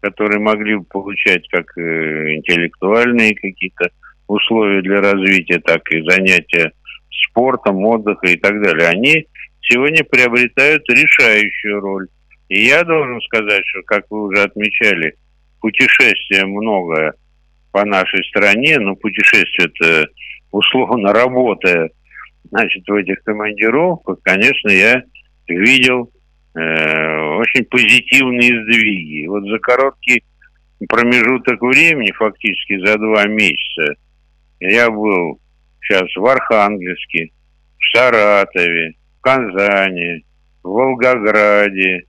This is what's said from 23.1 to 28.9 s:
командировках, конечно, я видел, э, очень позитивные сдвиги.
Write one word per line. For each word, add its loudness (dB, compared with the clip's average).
командировках, -2
конечно, 0
я 4
видел, 0
э, -2
очень 0
позитивные 2
сдвиги. -2